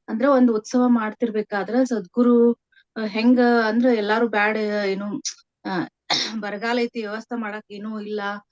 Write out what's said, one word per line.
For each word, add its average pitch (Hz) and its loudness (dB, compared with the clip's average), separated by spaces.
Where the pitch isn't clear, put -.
ಅಂದ್ರ, 220 -4
ಒಂದ್ 254 4
ಉತ್ಸವ 247 0
ಮಾಡ್ತಿರ್ಬೇಕಾದ್ರ 214 -2
ಸದ್ಗುರು, 240 2
ಆ, 220 -6
ಹೆಂಗ 226 2
ಅಂದ್ರ, 233 2
ಎಲ್ಲಾರು 226 2
ಬ್ಯಾಡ, 214 0
ಏನು, 196 -4
ಆ, 185 -4
ಬರಗಾಲ 208 -4
ಐತಿ, 240 -4
ವ್ಯವಸ್ಥೆ 220 -8
ಮಾಡಕ್ 214 -8
ಏನೂ 214 -10
ಇಲ್ಲ, 208 -8